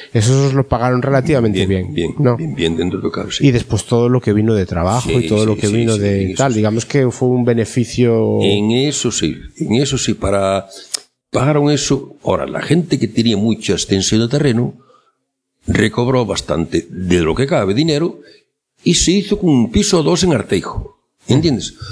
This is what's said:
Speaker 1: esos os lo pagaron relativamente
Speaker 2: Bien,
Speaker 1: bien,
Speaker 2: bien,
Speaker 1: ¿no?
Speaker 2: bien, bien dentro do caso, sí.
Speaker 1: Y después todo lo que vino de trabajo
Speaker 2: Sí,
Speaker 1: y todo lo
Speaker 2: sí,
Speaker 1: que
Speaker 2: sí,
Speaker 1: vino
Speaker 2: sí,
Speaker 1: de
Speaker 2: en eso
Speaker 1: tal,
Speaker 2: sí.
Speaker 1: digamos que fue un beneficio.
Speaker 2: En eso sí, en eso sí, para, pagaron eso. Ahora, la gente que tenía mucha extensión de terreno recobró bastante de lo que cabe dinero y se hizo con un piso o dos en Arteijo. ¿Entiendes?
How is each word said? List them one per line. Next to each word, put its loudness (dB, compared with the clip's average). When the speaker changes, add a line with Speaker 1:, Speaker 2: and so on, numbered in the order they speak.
Speaker 1:
esos 2
os 0
lo 0
pagaron 0
relativamente 2
Speaker 2:
Bien, 0
Speaker 1:
bien, -2
Speaker 2:
bien, -2
Speaker 1:
¿no? 2
Speaker 2:
bien, -6
bien 0
dentro -2
do -4
caso, -8
sí. 0
Speaker 1:
Y 6
después -2
todo 2
lo 2
que 0
vino 2
de 0
trabajo -2
Speaker 2:
Sí, 0
Speaker 1:
y 0
todo 2
lo 0
Speaker 2:
sí, -4
Speaker 1:
que 0
Speaker 2:
sí, 0
Speaker 1:
vino 2
Speaker 2:
sí, -2
Speaker 1:
de 0
Speaker 2:
en 0
eso -6
Speaker 1:
tal, 2
Speaker 2:
sí. 0
Speaker 1:
digamos 0
que 0
fue -2
un 0
beneficio. 0
Speaker 2:
En 2
eso 0
sí, -2
en -2
eso 0
sí, -2
para, -2
pagaron 2
eso. -2
Ahora, 0
la -8
gente 0
que 0
tenía 0
mucha 0
extensión 0
de -2
terreno 0
recobró 0
bastante -2
de 0
lo 2
que 0
cabe 0
dinero 0
y 2
se 2
hizo 0
con 2
un 2
piso 2
o 2
dos 0
en 2
Arteijo. -4
¿Entiendes? 0